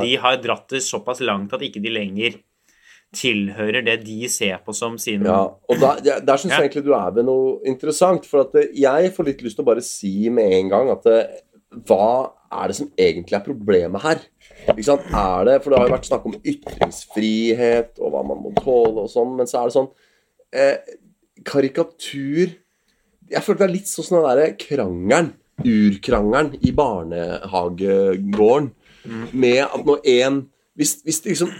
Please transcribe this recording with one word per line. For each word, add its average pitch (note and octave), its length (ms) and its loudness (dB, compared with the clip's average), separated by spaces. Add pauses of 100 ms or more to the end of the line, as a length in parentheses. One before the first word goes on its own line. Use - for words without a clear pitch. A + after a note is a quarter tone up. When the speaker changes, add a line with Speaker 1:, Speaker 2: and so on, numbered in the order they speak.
Speaker 1:
Nei. A#2+ 60 -2
Speaker 2:
de B2+ 80 0
har B2+ 220 2
dratt A#2 300 -6
det C3 140 -4
såpass B2 380 -8
langt G2+ 320 -4
at - 100 -6
ikke A2 180 -10
de G#2 100 -4
lenger G#2 500 -6 (720)
tilhører G#2+ 680 -2
det A2+ 200 -2
de A2 240 -10
ser F#2+ 380 -4
på G#2+ 80 -10
som A#2 240 -8
sin G#2 260 -4
Speaker 1:
Ja, G2 200 2 (240)
og A#2+ 120 2
der, C3+ 220 2
der, C#3 180 0
der C3+ 160 2
synes E3 160 -2
Speaker 2:
Ja. D3 80 4
Speaker 1:
jeg C#3+ 100 2
egentlig C#3+ 140 -6
du C#3+ 100 4
er F#2+ 180 0
ved A2+ 120 2
noe C3 400 0
interessant, D3+ 640 0
for C#3+ 140 2
at, C3+ 160 0
eh, D3 180 4
jeg C#3+ 400 2
får F3 100 -2
litt C#3+ 180 -4
lyst A#2 140 -8
til D3 80 -4
å - 20 -2
bare A#2 140 4
si G2+ 480 -4
med A2+ 240 2
en F#2+ 160 2
gang A#2 220 2
at, - 160 0
eh, A2+ 200 4 (600)
hva A2+ 460 2 (180)
er F#2+ 180 -6
det G2 80 -6
som - 220 -10
egentlig F2 340 0
er G2+ 120 -2
problemet G2 580 -2
her? D#3 180 0 (460)
Ikke G#2+ 180 0
sant? C#3+ 180 2 (120)
Er F#2 300 0
det, C3 180 4
for C#3+ 80 -2
det C3 80 6
har B2 100 4
jo A#2 60 2
vært G#2+ 140 -4
snakk - 180 -2
om A2+ 60 -8 (100)
ytringsfrihet, A2+ 1600 -2
og D2+ 120 -2
hva C#2 140 -2
man C#2+ 160 -8
må G#2 140 -10
tåle A#2 480 2
og A2 40 -6
sånn, B2 280 -2
men B2 100 0
så B2 160 -2
er A#2+ 60 0
det B2 60 -4
sånn, C3+ 160 0 (600)
eh, C3+ 260 2 (680)
karikatur, C#3+ 1080 -2 (800)
jeg D3 120 -4
føler - 160 -2
det G3 120 4
er - 20 -2
litt F#3+ 140 -6
sånn - 180 -8
sånn E3+ 220 2
den B2+ 100 4
der D3+ 220 4
krangelen, A2 760 0 (300)
urkrangelen A2 1000 2
i B2+ 60 2
barnehagegården, G2 2000 0 (340)
Speaker 2:
Mm. A2+ 260 -12
Speaker 1:
med B2+ 300 4
at - 240 -4
når C#3+ 180 4
en C3+ 460 2 (280)
hvis, D3 140 -2 (100)
hvis D#3 220 -6
det G#3 80 -2
liksom, E3 160 -2 (120)